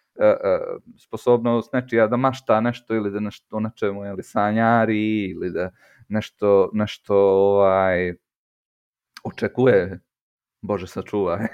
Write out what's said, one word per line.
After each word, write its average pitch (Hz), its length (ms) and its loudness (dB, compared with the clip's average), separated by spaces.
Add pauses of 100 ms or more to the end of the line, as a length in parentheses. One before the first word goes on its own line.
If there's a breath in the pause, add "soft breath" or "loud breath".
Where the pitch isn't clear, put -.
(200)
E, 107 60 2
e, 95 340 2 (380)
sposobnost 117 760 -2
nečija 117 340 0
da 120 100 -2
mašta 127 440 0
nešto 117 340 -4
ili 104 160 -4
da 104 80 -6
nešto, 107 380 -10
o - 20 -4
nečemu, 101 460 -6
jel, 98 160 -10
sanjari 107 1080 0
ili 90 220 -8
da 90 180 -4 (400 soft breath)
nešto, 101 640 2
nešto, 107 440 -4
ovaj, 95 960 4 (1080)
očekuje, 101 760 0 (640)
Bože 95 260 -6
sačuvaj, 95 680 -4